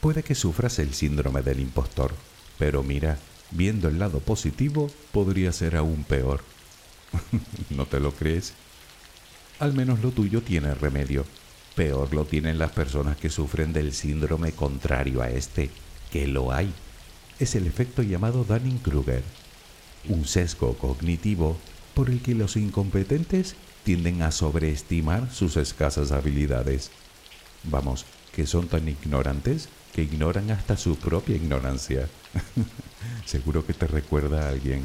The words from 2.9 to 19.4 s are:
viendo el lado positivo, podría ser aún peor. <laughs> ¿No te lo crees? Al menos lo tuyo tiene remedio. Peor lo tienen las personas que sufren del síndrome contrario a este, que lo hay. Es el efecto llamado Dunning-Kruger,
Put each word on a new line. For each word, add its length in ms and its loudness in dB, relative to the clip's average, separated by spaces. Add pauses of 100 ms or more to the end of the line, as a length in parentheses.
viendo 340 2
el 140 2
lado 180 0
positivo, 720 0 (220)
podría 400 2
ser 240 0
aún 260 2
peor. 400 0 (680)
<laughs> 580 -4
¿No 160 -2
te 140 -2
lo 100 0
crees? 420 -2 (1080)
Al 140 2
menos 280 2
lo 80 2
tuyo 320 2
tiene 320 0
remedio. 500 0 (520)
Peor 380 2
lo 100 2
tienen 340 0
las 140 0
personas 440 0
que 140 -2
sufren 420 -2
del 200 0
síndrome 580 0
contrario 720 0
a 80 -2
este, 400 -2 (400)
que 160 0
lo 260 0
hay. 220 0 (640)
Es 160 0
el 140 2
efecto 340 0
llamado 400 0
Dunning-Kruger, 800 0 (840)